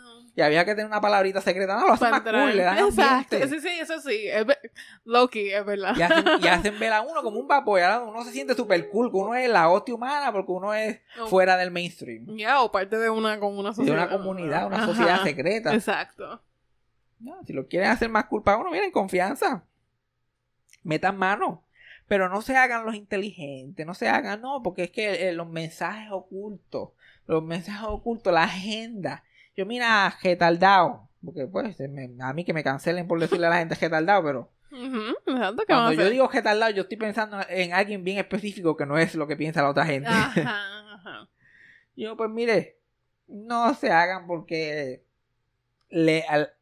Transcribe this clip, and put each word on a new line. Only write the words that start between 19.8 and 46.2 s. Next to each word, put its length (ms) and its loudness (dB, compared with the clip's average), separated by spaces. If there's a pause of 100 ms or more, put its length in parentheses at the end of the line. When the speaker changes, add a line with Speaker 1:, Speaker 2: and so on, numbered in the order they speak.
Speaker 1:
Metan 340 -2
mano. 460 -2 (420)
Pero 220 0
no 140 -4
se 140 -2
hagan 300 2
los 100 -4
inteligentes, 880 -8
no 80 -10
se 140 -2
hagan, 320 0
no, 240 -8
porque 200 -4
es 60 -8
que, 380 -2
eh, 40 -2
los 160 -8
mensajes 640 -8
ocultos, 800 -12 (360)
los 160 0
mensajes 420 -10
ocultos, 480 -4
la 120 6
agenda. 800 -8 (340)
Yo, 80 -4
mira, 560 2
retardado, 880 4 (160)
porque 220 -8
pues, 300 -6
se 100 -10
me, 240 -12 (100)
a 120 -6
mí 120 -4
que 80 -2
me 120 0
cancelen 420 -2
por 140 0
decirle 260 2
a 40 6
la 80 4
gente 180 -2
retardado, 480 2
pero 280 -4 (200)
Speaker 2:
Ujú, 420 -6 (120)
exacto, 420 -2
¿qué 40 6
van 100 6
a 20 4
Speaker 1:
cuando 80 4
yo 80 2
Speaker 2:
hacer? 120 4
Speaker 1:
digo 200 4
retardado, 400 2
yo 100 -2
estoy 160 -8
pensando 380 -4 (120)
en 260 -2
alguien 280 0
bien 160 -4
específico 580 -2
que 100 -4
no 120 0
es 160 2
lo 140 -4
que 80 -4
piensa 260 -2
la 80 2
otra 160 2
gente. 220 -4
Speaker 2:
Ajá, 840 -2
ajá. 340 -18 (340)
Speaker 1:
<laughs> 320 -20
Yo, 220 -10
pues, 140 -2
mire, 500 0 (480)
no 460 -2
se 180 -2
hagan 340 2
porque 800 -6 (840)
le, 380 2